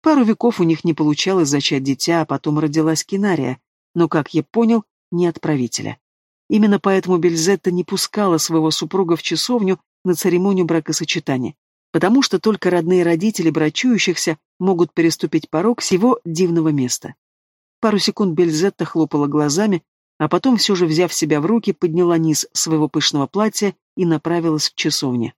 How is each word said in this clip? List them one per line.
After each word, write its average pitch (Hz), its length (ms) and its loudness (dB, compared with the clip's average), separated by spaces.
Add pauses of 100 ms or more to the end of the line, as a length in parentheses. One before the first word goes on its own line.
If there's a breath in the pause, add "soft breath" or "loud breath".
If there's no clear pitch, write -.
Пару 294 200 4
веков 220 360 0
у 185 40 2
них 160 200 0
не 165 100 0
получалось 156 560 0
зачать 139 320 0
дитя, 139 400 0
а 156 40 -2
потом 147 340 -2
родилась 156 440 0
Кинария, 170 540 -2 (380)
но, 170 120 2
как 156 280 -2
я 151 80 0
понял, 226 400 0 (280)
не 175 140 0
от 170 160 -4
правителя. 120 560 -4 (540)
Именно 208 280 4
поэтому 185 380 2
Бельзетта 170 540 0
не 175 120 -2
пускала 190 540 -2
своего 160 320 0
супруга 170 460 0
в - 80 -12
часовню 190 560 -2 (240)
на 180 100 0
церемонию 180 540 0
бракосочетания, 156 880 -4 (360)
потому 196 300 2
что - 180 0
только 202 300 0
родные 175 320 2
родители 170 480 0
брачующихся 160 880 0 (220)
могут 180 340 0
переступить 165 560 0
порог 208 320 0
сего 240 420 2
дивного 165 460 0
места. 135 460 -4 (640)
Пару 214 180 2
секунд 190 400 -2
Бельзетта 170 480 0
хлопала 156 400 0
глазами, 151 560 0 (360)
а 151 120 -2
потом, 220 280 2
всё 196 180 0
же 175 100 2
взяв 160 280 0
себя 147 280 0
в 156 40 -2
руки, 208 280 0
подняла 175 440 0
низ 160 360 0
своего 156 340 0
пышного 143 400 -2
платья 202 480 -2 (220)
и 180 80 0
направилась 160 640 -2
к - 60 -14
часовне. 127 640 -4